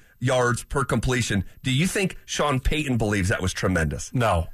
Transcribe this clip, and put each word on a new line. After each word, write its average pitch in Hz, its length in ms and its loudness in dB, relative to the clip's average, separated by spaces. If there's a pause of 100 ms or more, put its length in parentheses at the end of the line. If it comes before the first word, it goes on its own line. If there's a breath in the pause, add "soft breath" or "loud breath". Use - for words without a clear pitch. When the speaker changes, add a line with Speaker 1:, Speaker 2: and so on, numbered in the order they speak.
(200 loud breath)
Speaker 1:
yards 123 460 2
per 139 180 -2
completion, 120 600 0 (200 loud breath)
do 131 80 0
you 143 140 2
think 196 400 -2
Sean 147 340 0
Payton 143 380 0
believes 104 320 2
that - 120 0
was 92 120 -2
tremendous? 80 600 -2
Speaker 2:
No, 104 400 2